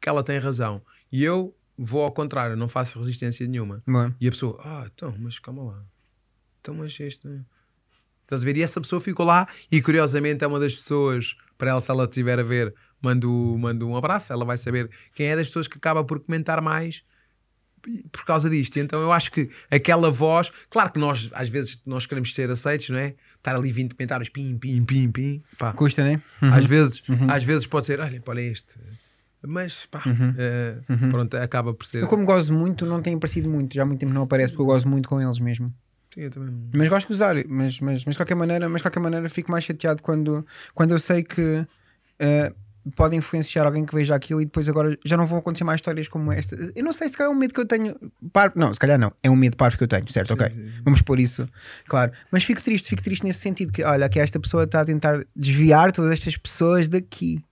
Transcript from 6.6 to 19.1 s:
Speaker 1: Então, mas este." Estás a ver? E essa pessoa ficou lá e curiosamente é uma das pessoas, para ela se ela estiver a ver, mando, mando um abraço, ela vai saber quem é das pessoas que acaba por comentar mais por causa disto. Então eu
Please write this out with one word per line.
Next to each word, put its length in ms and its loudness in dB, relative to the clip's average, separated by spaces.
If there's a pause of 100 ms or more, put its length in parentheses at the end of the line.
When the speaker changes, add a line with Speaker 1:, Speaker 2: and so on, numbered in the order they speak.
Speaker 1:
Então, 140 -14
mas 260 -12
este." 260 -14 (960)
Estás 200 -4
a 20 -2
ver? 140 0
E 40 2
essa 180 0
pessoa 200 -2
ficou 260 -2
lá 220 4 (240)
e 100 6
curiosamente 600 2
é 20 0
uma 140 -2
das 120 0
pessoas, 640 -2 (240)
para 120 -2
ela 100 0
se 100 -4
ela 140 2
estiver 340 0
a 60 0
ver, 280 -2 (300)
mando, 260 2 (300)
mando 300 -4
um 80 -4
abraço, 360 -2
ela 120 -4
vai 120 -4
saber 320 -4 (280)
quem 100 -2
é 80 0
das 140 0
pessoas 180 -4
que 120 -16
acaba 260 0
por 160 -6
comentar 420 -4
mais 400 -4 (1120)
por 120 -16
causa 240 2
disto. 300 0
Então 220 -4
eu 100 0